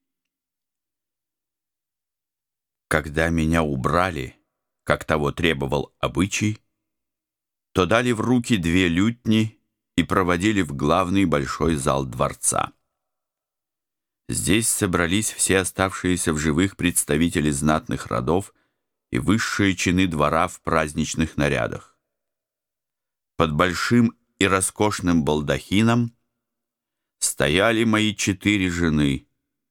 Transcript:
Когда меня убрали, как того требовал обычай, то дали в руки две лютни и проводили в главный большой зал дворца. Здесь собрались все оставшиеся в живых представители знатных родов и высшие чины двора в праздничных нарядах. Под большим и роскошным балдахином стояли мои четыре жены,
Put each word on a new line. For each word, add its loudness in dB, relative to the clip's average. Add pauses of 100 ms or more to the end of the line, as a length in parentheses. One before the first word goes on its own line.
(3000)
Когда 0
меня 2
убрали, -2 (480)
как -2
того 0
требовал -2
обычай, -2 (1120)
то 2
дали 2
в -4
руки 2
две 2
лютни 0 (380)
и 2
проводили 0
в -4
главный 2
большой 0
зал 0
дворца. -4 (1500)
Здесь 0
собрались 0
все 0
оставшиеся -2
в -2
живых 0
представители 0
знатных -2
родов -2 (580)
и -2
высшие 0
чины 0
двора 0
в -18
праздничных -2
нарядах. -2 (1400)
Под 0
большим 2 (240)
и 2
роскошным 0
балдахином 0 (1000)
стояли 2
мои 2
четыре 0
жены, 0 (440)